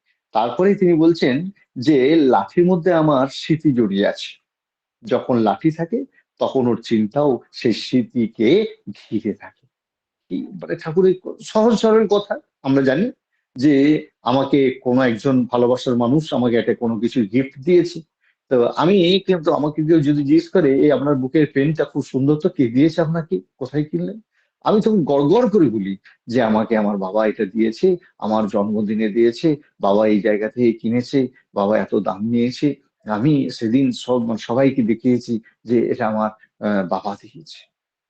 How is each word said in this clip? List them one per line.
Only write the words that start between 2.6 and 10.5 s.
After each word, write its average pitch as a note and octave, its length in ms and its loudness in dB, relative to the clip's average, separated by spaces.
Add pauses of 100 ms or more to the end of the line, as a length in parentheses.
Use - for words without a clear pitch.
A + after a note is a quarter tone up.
মধ্যে F3+ 280 2
আমার D3 380 2
স্মৃতি D#3 420 -2
জড়িয়ে G2+ 340 0
আছে, - 340 -8 (600)
যখন B2 340 -2
লাঠি A2 340 0
থাকে F#3+ 340 -6 (340)
তখন A#2+ 280 0
ওর A2+ 140 0
চিন্তাও A#2 580 0 (120)
সেই A2+ 220 -2
স্মৃতিকে B2 1040 -2 (140)
ঘিরে G#2 440 -8
থাকে।" - 340 -20 (640)
কি, - 180 -8
মানে E3 280 -12